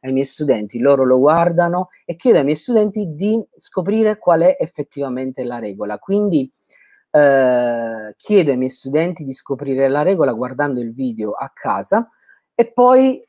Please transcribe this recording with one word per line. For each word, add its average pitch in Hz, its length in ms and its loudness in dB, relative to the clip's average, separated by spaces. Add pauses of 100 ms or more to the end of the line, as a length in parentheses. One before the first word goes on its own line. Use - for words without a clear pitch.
ai 131 120 -6
miei 135 120 0
studenti, 120 540 -4
loro 135 240 2
lo 127 160 4
guardano 170 680 2 (160)
e 165 100 -10
chiedo 202 240 2
ai 143 40 0
miei 143 120 0
studenti 208 580 -2
di 208 260 -2 (180)
scoprire 214 600 -2
qual 165 240 2
è 180 180 4
effettivamente 131 840 -6
la 120 160 -8
regola. 104 400 -8
Quindi, 190 520 0 (600)
eh, 123 1040 2
chiedo 180 360 2
ai 127 60 0
miei 131 120 -2
studenti 156 540 -4
di 135 100 -10
scoprire 135 540 -4
la 139 140 0
regola 156 320 0
guardando 127 460 -4
il 117 140 -8
video 113 380 -6
a 135 220 -10
casa 117 560 -4 (460)
e 226 160 0
poi 254 560 4